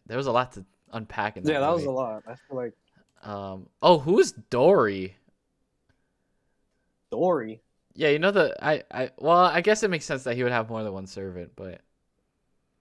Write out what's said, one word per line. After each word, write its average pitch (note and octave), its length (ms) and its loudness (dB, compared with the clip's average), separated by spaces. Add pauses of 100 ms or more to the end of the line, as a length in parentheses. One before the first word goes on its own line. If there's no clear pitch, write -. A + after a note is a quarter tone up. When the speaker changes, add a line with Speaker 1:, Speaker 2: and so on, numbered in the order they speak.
Speaker 1:
There A2+ 100 -8
was C#3 120 -4
a B2 40 0
lot B2 220 0
to F#2+ 100 -16 (300)
unpack G#2+ 420 -6
in - 80 -10
that D3+ 80 0
Speaker 2:
Yeah, C#3+ 80 0
that C#3+ 120 2
was E3+ 100 0
Speaker 1:
movie. C#3+ 80 -6
Speaker 2:
a B2+ 60 -4
lot. A2+ 320 -6
I A#2+ 80 -14
feel C3+ 200 -16
like B2 180 -8 (500)
Speaker 1:
Um, G2 440 -12 (140)
oh, E3+ 160 8
who's F#3+ 340 2
Dory? A2 840 2 (1900)
Speaker 2:
Dory? B2 500 -2 (340)
Speaker 1:
Yeah, D3+ 140 0
you D3 100 2
know F3+ 100 2
the, F3+ 340 2
I, D3+ 280 -2
I, B2+ 260 -6
well, E3 220 4
I F3 220 4
guess G#3+ 200 2
it G#3 80 0
makes E3 160 -4
sense C3 200 -6
that A#2+ 100 -2
he B2 80 -2
would B2 80 0
have A2+ 180 -2
more A2 140 -6
than G2+ 100 -6
one F#2+ 140 -12
servant, F#2 480 -12
but F#2 260 -16 (1000)